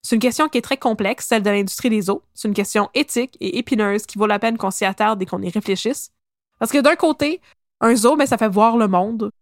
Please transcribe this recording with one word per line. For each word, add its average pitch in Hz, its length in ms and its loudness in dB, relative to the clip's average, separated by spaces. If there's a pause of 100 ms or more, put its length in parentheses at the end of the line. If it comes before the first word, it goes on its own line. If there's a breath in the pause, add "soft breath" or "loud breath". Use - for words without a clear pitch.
C'est - 140 0
une 214 60 2
question 254 260 0
qui - 80 -4
est 233 60 0
très - 160 -4
complexe, 214 480 -2
celle 220 160 0
de 208 80 2
l'industrie 202 400 0
des 214 120 0
zoos. 196 200 -4 (100)
C'est - 160 -6
une 202 60 -2
question 208 400 0
éthique 262 460 -2
et 196 180 -6
épineuse 214 480 -2
qui - 120 -12
vaut 214 80 2
la 208 120 2
peine 226 180 -2
qu'on 190 140 -2
s'y - 140 -4
attarde 208 360 0
et 190 60 -4
qu'on 190 160 -6
y 180 80 -4
réfléchisse. 208 640 -4 (460)
Parce 226 140 -2
que 294 60 4
d'un 285 180 4
côté, 311 440 0 (400 soft breath)
un 233 140 4
zoo, 240 220 4
ben, 285 100 4
ça 233 120 0
fait 220 100 2
voir 220 280 4
le 220 120 2
monde. 208 420 0 (120)